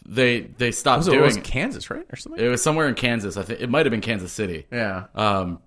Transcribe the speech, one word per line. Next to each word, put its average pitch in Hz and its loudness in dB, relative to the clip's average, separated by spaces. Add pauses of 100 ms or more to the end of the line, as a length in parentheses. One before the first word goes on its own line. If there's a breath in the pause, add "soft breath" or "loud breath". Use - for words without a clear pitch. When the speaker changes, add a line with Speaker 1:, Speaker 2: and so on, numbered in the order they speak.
Speaker 1:
they, 120 2
they 120 -2
stopped 135 2
Speaker 2:
Was 165 0
it, - 4
Speaker 1:
doing 143 8
Speaker 2:
it - 8
was 110 2
Speaker 1:
it. - -8
Speaker 2:
Kansas, - -4
right? 339 -10
Or - -12
something? - -8
Speaker 1:
It 120 4
was 123 0
somewhere 156 2
in 123 0
Kansas. 110 -2
I 98 -2
think 110 -8
it 123 -4
might 147 4
have 123 0
been 110 -2
Kansas 92 -4
City. 90 -4
Speaker 2:
Yeah. 101 -4
Speaker 1:
Um, 95 0